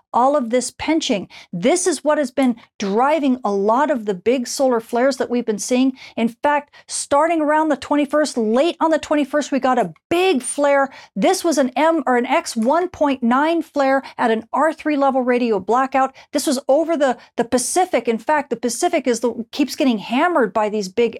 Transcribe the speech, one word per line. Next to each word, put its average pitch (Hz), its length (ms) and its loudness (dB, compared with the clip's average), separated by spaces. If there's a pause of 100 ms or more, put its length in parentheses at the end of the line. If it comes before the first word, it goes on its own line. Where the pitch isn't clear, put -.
(160)
all 262 200 4
of 240 160 -2
this 247 180 0
pinching. 285 580 -2 (240)
This 240 360 0
is 330 160 -2
what 302 160 2
has 269 100 -2
been 254 260 0 (220)
driving 254 680 0
a 208 80 -2
lot 220 380 2
of 240 160 -4
the 208 80 -2
big 233 320 0
solar 254 340 0
flares 254 380 0
that 240 140 -4
we've 240 140 -2
been 214 120 -4
seeing. 254 400 0 (180)
In 233 120 0
fact, 285 480 -2 (120)
starting 320 540 0
around 302 280 2
the 285 60 0
twenty-first, 294 600 0
late 240 420 0
on 320 120 2
the 302 80 2
twenty-first, 294 520 -2
we 269 80 0
got 254 200 0
a 185 120 -2 (200)
big 349 320 2
flare. 277 500 0 (220)
This 285 280 0
was 311 140 0
an 262 120 2
M 320 360 0
or 254 100 2
an 240 120 0
X 320 280 -2
one 294 340 0
point 277 340 -2
nine 294 400 2
flare 269 400 0 (160)
at 247 100 2
an 220 240 -2
R 294 180 2
three 302 260 -2
level 269 260 2
radio 247 360 0
blackout. 262 560 0 (160)
This 285 140 -2
was 269 220 0
over 311 280 2
the, 262 220 0 (180)
the 240 100 -2
Pacific. 262 640 -2
In 226 120 -2
fact, 302 320 -2
the 233 40 -4
Pacific 269 520 -2
is 233 140 0
the, 233 300 -4
keeps 269 240 -4
getting 254 220 0
hammered 269 560 0
by 214 160 0
these 196 200 -4
big 233 300 -2